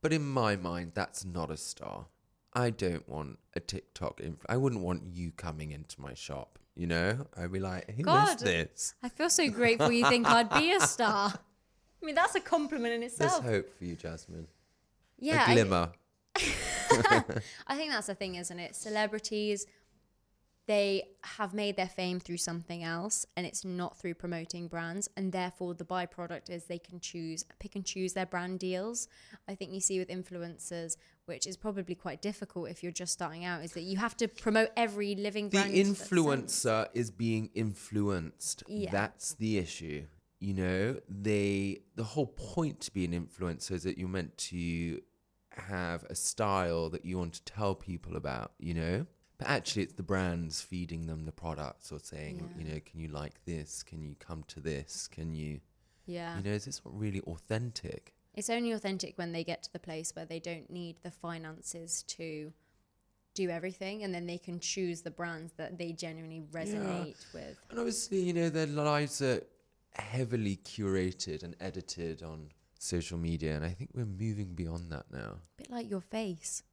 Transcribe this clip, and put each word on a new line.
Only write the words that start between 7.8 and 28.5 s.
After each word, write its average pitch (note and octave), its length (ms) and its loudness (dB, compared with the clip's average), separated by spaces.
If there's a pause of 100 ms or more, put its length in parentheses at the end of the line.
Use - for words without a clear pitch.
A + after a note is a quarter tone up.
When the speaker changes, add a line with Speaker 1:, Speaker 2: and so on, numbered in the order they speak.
Speaker 1:
"Who A2+ 80 -4
is D#3+ 40 0
Speaker 2:
God, F4+ 360 8
Speaker 1:
this?" F3 540 0 (100)
Speaker 2:
I B3 40 -4
feel D#4+ 220 2
so E4 180 6
grateful A#3 440 6
you A#3+ 160 8
think A#3+ 180 8
I'd A#3 240 8
be D#4+ 220 6
a G4 80 8
star. G#3 520 4 (360)
Speaker 1:
<laughs> - 340 -20
Speaker 2:
I - 20 -10
mean, D4+ 120 0
that's F4 180 6
a F#4+ 60 6
compliment C#4+ 520 2
in A#3 100 0
Speaker 1:
There's A#3+ 120 -6
Speaker 2:
itself. E4 300 4
Speaker 1:
hope A2 340 2
for F2+ 60 -8
you, F2 100 -4
Jasmine. E2 540 -10 (720)
Speaker 2:
Yeah, C#4+ 280 6
Speaker 1:
A - 40 8
Speaker 2:
I - 40 10
Speaker 1:
glimmer. F#2 380 6 (420)
Speaker 2:
<laughs> - 20 2
I - 1400 4
think D4+ 160 -2
that's A3 160 0
the G3 60 -2
thing, F#3 200 -4
isn't F3 240 -6
it? F3 160 -8
Celebrities, G#3+ 920 0 (1000)
they G3+ 360 4 (200)
have G3 320 -4
made G3+ 220 2
their F#3+ 120 0
fame F3+ 320 0
through F3 180 -6
something E3+ 460 -4
else, E3+ 420 -2 (100)
and F3+ 100 -2
it's - 180 -6
not F3+ 340 -2
through E3+ 160 -4
promoting E3+ 540 -6
brands, E3+ 480 -4
and F#3+ 160 0
therefore F3+ 420 -2
the E3+ 100 -8
byproduct F3 680 -4
is F3 140 -8
they F3 140 -6
can F3 220 -14
choose, E3 440 -6 (140)
pick - 180 -12
and G3 80 -4
choose F#3+ 280 -2
their F#3 140 0
brand F3+ 320 -4